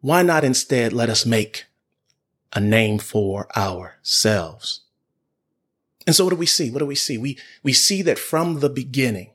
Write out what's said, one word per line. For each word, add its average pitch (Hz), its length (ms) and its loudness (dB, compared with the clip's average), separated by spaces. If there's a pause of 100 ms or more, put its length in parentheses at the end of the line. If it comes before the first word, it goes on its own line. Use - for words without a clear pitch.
why 165 220 4
not 165 220 4
instead 127 500 0
let 117 160 0
us 110 160 0
make 110 400 -2 (880)
a 107 60 0
name 107 380 2
for 101 560 -4
ourselves? 92 1300 -2 (1300)
And 165 80 2
so 185 100 4
what 185 60 2
do 180 60 0
we 165 100 -2
see? 143 240 -2
What 127 80 -6
do 147 80 -4
we 139 80 -8
see? 135 240 -4
We, 135 180 -8 (280)
we 139 80 0
see 190 300 2
that 165 140 2
from 160 440 -2
the 139 100 2
beginning 127 640 -4